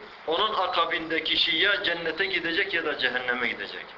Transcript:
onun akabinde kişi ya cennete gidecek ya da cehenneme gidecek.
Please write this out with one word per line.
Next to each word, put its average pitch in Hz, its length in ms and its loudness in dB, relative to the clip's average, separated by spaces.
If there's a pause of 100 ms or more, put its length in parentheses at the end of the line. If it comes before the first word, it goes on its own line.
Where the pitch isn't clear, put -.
(280)
onun 185 260 2
akabinde 165 720 0
kişi 165 320 2
ya 196 280 4
cennete 170 420 0
gidecek 175 480 0
ya 165 120 0
da 147 120 0
cehenneme 123 500 0
gidecek. 92 380 -6 (120)